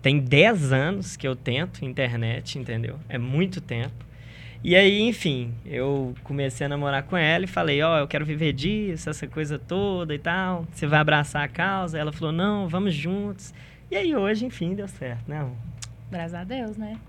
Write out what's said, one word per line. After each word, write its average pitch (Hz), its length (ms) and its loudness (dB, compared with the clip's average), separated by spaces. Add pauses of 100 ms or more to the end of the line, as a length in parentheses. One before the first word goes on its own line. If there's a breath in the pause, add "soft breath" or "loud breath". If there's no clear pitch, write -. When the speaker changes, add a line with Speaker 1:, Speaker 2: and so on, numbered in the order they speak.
Speaker 1:
Tem 139 180 6
dez 143 540 6
anos 170 440 0
que - 100 -6
eu 131 100 0
tento 139 480 -4
internet, 120 720 -2
entendeu? 117 380 -4 (120)
É 135 100 -6
muito 156 420 0
tempo. 117 320 -4 (720 loud breath)
E 175 120 6
aí, 202 260 8
enfim, 139 500 0 (140)
eu 131 560 -2
comecei 139 440 -2
a - 20 0
namorar 143 340 0
com 180 140 -2
ela 165 280 4
e 180 40 -6
falei, 156 340 2
"Ó, 165 160 4
eu 139 80 2
quero 151 180 -2
viver 156 280 0
disso, 170 580 -2
essa 151 160 -6
coisa 151 320 -4
toda 180 560 -2
e 143 40 -4
tal. 175 540 0
Você - 140 -4
vai 151 140 6
abraçar 147 440 4
a 139 40 -6
causa?" 175 500 -2
Ela 151 140 -2
falou, 151 200 -4
"Não, 190 360 0
vamos 185 260 0
juntos." 190 580 -4 (380 loud breath)
E 370 60 -4
aí 359 180 0
hoje, 214 320 2
enfim, 180 280 -2
deu 202 120 -6
certo, 120 420 -8
né, 147 120 -6
amor? 127 160 -6 (560)
Speaker 2:
Graças 170 220 -6
a 175 100 -8
Deus, 220 320 -6
né? 214 200 -8 (120)